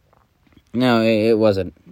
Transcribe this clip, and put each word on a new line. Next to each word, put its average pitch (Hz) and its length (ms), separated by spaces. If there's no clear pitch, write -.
no, 117 300
it, 113 280
it 110 100
wasn't. 95 340